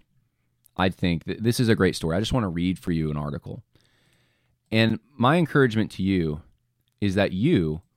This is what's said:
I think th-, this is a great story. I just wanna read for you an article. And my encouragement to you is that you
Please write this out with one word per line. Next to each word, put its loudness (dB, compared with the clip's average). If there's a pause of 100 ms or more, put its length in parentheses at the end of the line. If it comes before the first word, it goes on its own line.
(760)
I 0
think -2
th-, -8
this 0
is 2
a 6
great 2
story. -4
I 0
just -4
wanna -2
read -2
for -6
you -2
an -4
article. -8 (1080)
And 2 (160)
my 2
encouragement 2
to -6
you 0 (580)
is -2
that 0
you 0 (140)